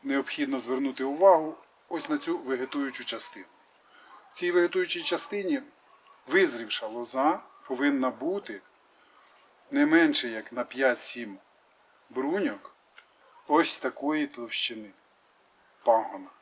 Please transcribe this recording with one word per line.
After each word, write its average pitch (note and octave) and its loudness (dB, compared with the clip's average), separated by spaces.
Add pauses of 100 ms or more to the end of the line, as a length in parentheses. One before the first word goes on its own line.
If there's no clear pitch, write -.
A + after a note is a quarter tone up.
необхідно C#3 -2
звернути C3 -4
увагу D#3 6 (320)
ось E3 -6
на D3+ 0
цю E3 -4
вегетуючу C3 -4
частину. G#2 -8 (840)
В - -20
цій F3 -2
вегетуючій F3 2
частині F3 -2 (640)
визрівша B2 0
лоза A#2+ 0 (260)
повинна C3+ 0
бути C3 -6 (1080)
не C#3+ 4
менше, D#3 4
як A2 -8
на A#2+ -4
п'ять-сім A#2+ -2 (720)
бруньок C#3 -4 (720)
ось D3+ 2
такої D3 -2
товщини A2 -8 (960)
пагона. A2+ 2 (120)